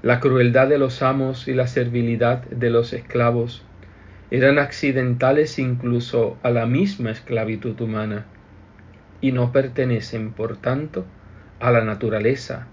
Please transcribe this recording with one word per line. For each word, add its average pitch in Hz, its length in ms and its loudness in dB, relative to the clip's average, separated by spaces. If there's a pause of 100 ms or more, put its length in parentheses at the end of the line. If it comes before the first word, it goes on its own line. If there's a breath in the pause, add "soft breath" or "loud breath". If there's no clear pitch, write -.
La 123 160 2
crueldad 131 480 4
de 147 100 4
los 131 240 0
amos 131 460 -2
y 131 80 -4
la 127 100 2
servilidad 120 760 0
de 120 260 -2
los 117 240 2
esclavos 120 720 -2 (640 loud breath)
eran 135 300 4
accidentales 135 960 0
incluso 123 880 0
a 120 80 2
la 117 160 2
misma 139 420 0
esclavitud 110 720 -6
humana, 107 440 -4 (960)
y 135 120 0
no 123 200 0
pertenecen, 123 800 -2
por 110 260 -8
tanto, 135 480 -4 (540 loud breath)
a 123 120 2
la 117 120 4
naturaleza 110 880 -2